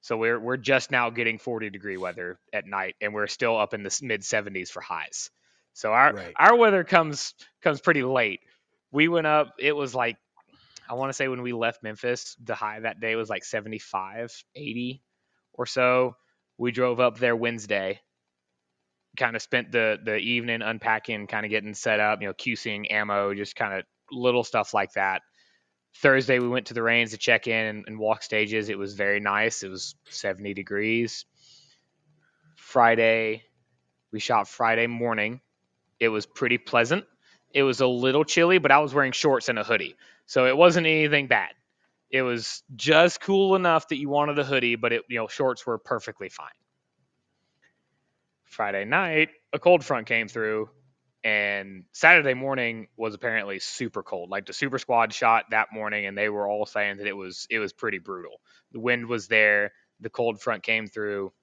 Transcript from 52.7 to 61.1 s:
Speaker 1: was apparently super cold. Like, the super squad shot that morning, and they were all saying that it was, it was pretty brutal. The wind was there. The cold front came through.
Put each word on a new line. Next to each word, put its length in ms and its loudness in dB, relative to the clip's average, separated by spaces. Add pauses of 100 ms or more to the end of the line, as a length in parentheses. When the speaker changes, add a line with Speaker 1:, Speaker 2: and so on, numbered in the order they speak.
Speaker 1:
was 180 -4
apparently 460 -4
super 420 -6
cold. 260 -8
Like, 180 -6
the 60 -16
super 260 -6
squad 360 0
shot 360 2
that 220 0
morning, 340 -6
and 120 -8
they 100 0
were 200 -2
all 180 -2
saying 320 -4
that 80 -8
it 100 -6
was, 340 -12
it 100 0
was 120 -4
pretty 260 -6
brutal. 420 -14 (320)
The 80 -12
wind 260 -2
was 220 -6
there. 440 4 (280)
The 100 -10
cold 300 -4
front 220 -4
came 240 -2
through. 460 -6 (100)